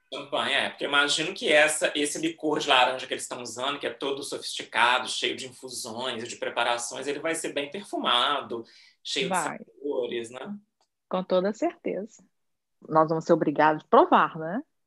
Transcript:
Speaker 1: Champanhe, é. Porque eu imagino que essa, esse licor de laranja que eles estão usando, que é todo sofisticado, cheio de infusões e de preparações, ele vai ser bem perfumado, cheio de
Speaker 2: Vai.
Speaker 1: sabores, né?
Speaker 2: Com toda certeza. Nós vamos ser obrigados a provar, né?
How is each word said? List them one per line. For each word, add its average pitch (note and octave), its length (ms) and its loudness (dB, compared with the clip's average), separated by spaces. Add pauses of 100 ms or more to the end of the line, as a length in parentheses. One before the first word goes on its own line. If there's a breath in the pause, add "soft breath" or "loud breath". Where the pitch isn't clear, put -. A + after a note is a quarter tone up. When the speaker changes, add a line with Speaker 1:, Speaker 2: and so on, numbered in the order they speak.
(120)
Speaker 1:
Champanhe, C3+ 400 -4
é. A#2 180 2
Porque - 140 -8
eu C#3+ 40 -4
imagino C#3+ 460 2
que G3+ 180 0
essa, D3+ 420 6
esse D3 240 -2
licor D#3 400 -2
de - 100 -2
laranja B2+ 380 4
que B2+ 80 -6
eles A#2 80 -6
estão B2+ 200 -8
usando, B2 360 -6
que C3+ 80 -8
é A#2+ 40 -4
todo C#3 320 -6
sofisticado, - 880 0
cheio A2+ 280 -4
de B2 100 -10
infusões B2 760 -10
e A#2+ 60 -8
de - 80 -12
preparações, B2 680 -2
ele C#3+ 140 -4
vai E3 140 -2
ser D#3+ 180 -6
bem C#3+ 180 -6
perfumado, C3 920 -2 (380 soft breath)
cheio - 240 -4
de - 40 -4
Speaker 2:
Vai. E3+ 280 -2
Speaker 1:
sabores, A#2+ 720 -6
né? C#3 260 -12 (520)
Speaker 2:
Com F#3 140 -2
toda F#3 300 0
certeza. G#3 680 -6 (680)
Nós D#3 200 4
vamos D#3+ 160 -2
ser - 80 4
obrigados D#3 520 4
a - 40 -20
provar, A#3 500 6
né? E3+ 240 -6 (240)